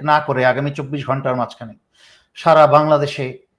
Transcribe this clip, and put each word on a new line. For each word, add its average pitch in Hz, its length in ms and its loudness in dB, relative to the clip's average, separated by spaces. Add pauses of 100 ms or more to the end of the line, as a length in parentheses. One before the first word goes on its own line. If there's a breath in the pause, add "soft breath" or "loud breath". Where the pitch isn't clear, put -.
না 151 160 2
করে, 127 260 -2
আগামী 139 260 0
চব্বিশ 143 360 -10
ঘন্টার 135 280 -4
মাঝখানে 117 380 -10 (640 soft breath)
সারা 156 320 4
বাংলাদেশে 147 580 2 (340)